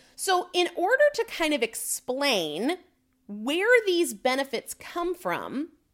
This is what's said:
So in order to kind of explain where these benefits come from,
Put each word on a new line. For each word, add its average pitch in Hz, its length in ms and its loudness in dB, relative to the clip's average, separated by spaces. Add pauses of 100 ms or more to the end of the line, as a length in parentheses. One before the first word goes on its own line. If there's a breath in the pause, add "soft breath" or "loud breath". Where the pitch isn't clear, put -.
(160 soft breath)
So 359 380 0
in 349 200 2
order 494 300 4 (120)
to 453 80 0
kind 311 280 -2
of 285 100 0
explain 240 1160 -2 (480)
where 349 580 2
these 349 300 0
benefits 262 580 -2
come 349 420 -6
from, 175 580 -6 (220)